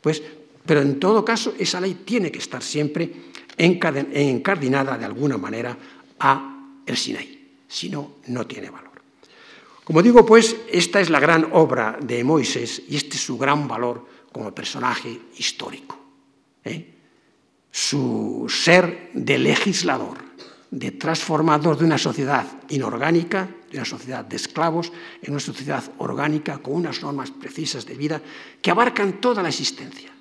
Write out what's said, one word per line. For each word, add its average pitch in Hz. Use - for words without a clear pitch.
Pues, 151
pero 147
en 139
todo 208
caso, 226
esa 180
ley 190
tiene 202
que -
estar -
siempre 151
encaden-, 165
encardinada 139
de 113
alguna 120
manera 117
a -
el 120
Sinaí, -
si -
no, 143
no 123
tiene -
valor. -
Como 160
digo, 240
pues, 220
esta 175
es 170
la 147
gran 160
obra 127
de 120
Moisés 131
y 143
este -
es -
su 127
gran 139
valor 120
como 110
personaje 120
histórico, -
¿eh? -
Su 120
ser 175
de 127
legislador, 139
de 110
transformador 156
de 165
una 156
sociedad 135
inorgánica, 165
de -
una 110
sociedad 123
de -
esclavos, 165
en 143
una 143
sociedad 131
orgánica 147
con 139
unas 160
normas 143
precisas -
de -
vida 151
que -
abarcan 202
toda 233
la 160
existencia. -